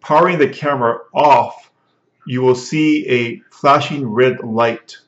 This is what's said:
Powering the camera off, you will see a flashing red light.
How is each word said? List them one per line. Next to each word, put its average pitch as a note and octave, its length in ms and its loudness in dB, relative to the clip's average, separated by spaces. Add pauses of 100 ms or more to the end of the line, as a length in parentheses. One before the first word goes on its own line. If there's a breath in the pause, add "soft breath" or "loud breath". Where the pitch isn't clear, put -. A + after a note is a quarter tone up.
Powering E3+ 380 2
the C#3+ 100 2
camera B2 500 -2 (160)
off, C#3 560 2 (560)
you B2+ 160 -4
will B2+ 140 4
see D3+ 520 -2
a A#2+ 320 -2 (140)
flashing D3 500 0
red B2 380 0
light. A2+ 540 -4 (120)